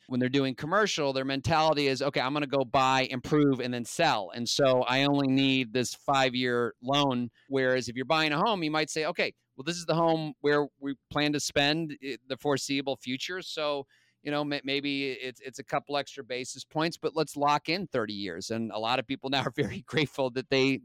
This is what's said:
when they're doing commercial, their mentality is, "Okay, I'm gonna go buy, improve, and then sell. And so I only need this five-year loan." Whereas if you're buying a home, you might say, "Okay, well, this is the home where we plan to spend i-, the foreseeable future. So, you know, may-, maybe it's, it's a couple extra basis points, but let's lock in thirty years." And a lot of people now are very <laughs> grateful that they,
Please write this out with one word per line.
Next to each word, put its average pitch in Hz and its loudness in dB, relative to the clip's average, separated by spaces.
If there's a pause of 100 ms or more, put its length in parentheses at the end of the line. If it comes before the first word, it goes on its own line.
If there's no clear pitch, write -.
when 123 -2
they're 123 2
doing 135 0
commercial, 165 0
their 131 -2
mentality 147 2
is, 131 0
"Okay, 139 0
I'm 131 0
gonna 147 -2
go 135 0
buy, 131 4
improve, 139 2
and 123 -4
then 120 -4
sell. 117 0
And 117 -6
so 131 4
I 131 2
only 143 4
need 131 2
this 120 0
five-year 127 0
loan." 127 2 (200)
Whereas 127 2
if 117 -8
you're 127 -4
buying 156 2
a 147 0
home, 202 2
you 151 0
might 156 0
say, 156 -2
"Okay, 170 -2 (220)
well, 131 -14
this 170 -4
is 175 -10
the 160 0
home 160 2
where 147 2 (120)
we 139 -6 (160)
plan 147 0
to 143 0
spend 147 0
i-, 131 -8 (100)
the 131 -6
foreseeable 139 -2
future. 131 -8
So, 147 -4 (380)
you 147 -6
know, 147 0
may-, 143 -4
maybe 139 -2
it's, 123 -10
it's 127 -14
a 135 -12
couple 143 -4
extra 139 -8
basis 127 -8
points, 156 -4
but 139 -4
let's 156 -2
lock 143 2
in 175 -2
thirty 110 -2
years." 98 -8
And 113 -4
a 104 -6
lot 113 0
of 123 -2
people 135 -6
now 135 0
are 123 -4
very 110 -4
<laughs> - -18
grateful 139 -2
that 127 -6
they, 135 4